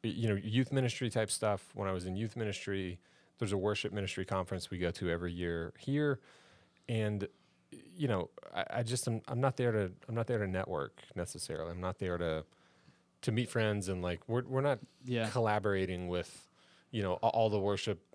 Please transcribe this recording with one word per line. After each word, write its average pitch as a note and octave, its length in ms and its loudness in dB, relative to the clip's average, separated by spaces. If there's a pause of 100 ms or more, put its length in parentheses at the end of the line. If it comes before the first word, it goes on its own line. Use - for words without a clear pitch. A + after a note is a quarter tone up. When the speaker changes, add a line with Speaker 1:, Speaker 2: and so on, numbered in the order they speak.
Speaker 1:
y-, A2+ 80 -2
you A2 180 0
know, G#2 60 4
youth A2 360 0
ministry B2+ 380 0
type A2 200 0
stuff. G#2 440 0
When G2+ 140 -2
I F#2+ 40 2
was F2+ 140 -2
in F#2 100 -2
youth A2 200 -2
ministry, G2 640 -4 (400)
there's G2+ 120 0
a G2+ 60 2
worship G2+ 360 0
ministry F#2+ 320 -2
conference F#2 440 -2
we F2+ 80 -6
go F2 140 2
to F2 180 -2
every E2+ 240 0
year E2+ 440 -2
here, C#3+ 420 0 (720)
and, G#2 380 0 (440)
you E3 360 -4
know, G2 220 2 (240)
I, F#2 120 0 (120)
I A#2+ 60 2
just A#2+ 240 -2
am, A2+ 200 0
I'm B2 140 0
not C3+ 160 4
there A#2+ 140 4
to, G2+ 200 2 (160)
I'm A2+ 80 -4
not A#2 120 0
there A#2+ 120 2
to G2+ 80 2
network F2+ 540 -2 (140)
necessarily. E2+ 560 -4
I'm F2+ 100 -8
not F#2 180 -2
there F2+ 180 0
to, D#2+ 280 0 (760)
to B2 100 0
meet A2+ 180 0
friends, G#2 400 2
and, F#2 120 0
like, F2 260 -2
we're, A#2+ 160 0
we're C3 180 0
not C#3 180 2 (260)
Speaker 2:
Yeah. A#2 240 0
Speaker 1:
collaborating G2 800 2
with, - 400 -4 (440)
you G#2+ 120 0
know, F#2 180 2
a-, A2+ 60 4
all A2 220 4
the G#2 100 2
worship G2 400 0 (160)